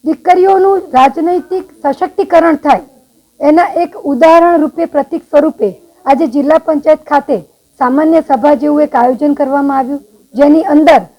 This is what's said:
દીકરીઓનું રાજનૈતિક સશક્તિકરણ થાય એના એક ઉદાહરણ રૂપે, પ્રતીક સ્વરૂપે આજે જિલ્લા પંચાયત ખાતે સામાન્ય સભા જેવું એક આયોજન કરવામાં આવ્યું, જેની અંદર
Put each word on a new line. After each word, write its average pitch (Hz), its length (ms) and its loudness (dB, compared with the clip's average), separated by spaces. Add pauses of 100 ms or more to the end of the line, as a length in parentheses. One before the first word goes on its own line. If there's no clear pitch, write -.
દીકરીઓનું 370 720 0
રાજનૈતિક 339 840 -2 (180)
સશક્તિકરણ 330 720 -2
થાય 226 240 0 (600)
એના 311 240 2
એક 339 320 -6
ઉદાહરણ 330 640 2
રૂપે, 320 240 -4
પ્રતીક 294 380 -6
સ્વરૂપે 214 520 -2 (320)
આજે 277 200 0
જિલ્લા 285 320 0
પંચાયત 311 460 -2
ખાતે 285 340 -4 (400)
સામાન્ય 311 420 0
સભા 294 340 0
જેવું 294 280 -2
એક 294 140 -4
આયોજન 254 380 0
કરવામાં 277 440 -2
આવ્યું, 269 220 -6 (340)
જેની 294 280 2
અંદર 302 380 4 (180)